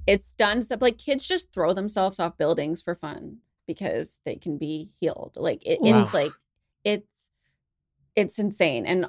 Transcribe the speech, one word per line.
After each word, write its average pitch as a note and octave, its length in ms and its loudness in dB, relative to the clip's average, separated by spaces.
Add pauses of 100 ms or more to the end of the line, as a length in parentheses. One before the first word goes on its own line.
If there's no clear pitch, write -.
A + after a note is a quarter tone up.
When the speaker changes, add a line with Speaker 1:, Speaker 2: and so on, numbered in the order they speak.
Speaker 1:
It's G3 280 2
done G#3+ 280 2
so, A3+ 180 -6
like, B3 180 2
kids C#4 280 -2
just F4+ 260 -4
throw E3+ 200 2
themselves F#3+ 480 -2
off E3+ 180 -4
buildings D#3+ 420 0
for F3 140 -6
fun D#3 440 -12 (280)
because D#3+ 580 -6
they C#3+ 120 -6
can D3+ 200 -6
be D#3 340 -8 (100)
healed. - 360 -4
Like, - 300 -4
it, - 140 0
Speaker 2:
Wow. A3 220 8
Speaker 1:
it's - 120 0
like, D3 160 2 (540)
it's, - 460 -4 (840)
it's G3+ 240 0
insane. F3 480 0
And F3+ 220 0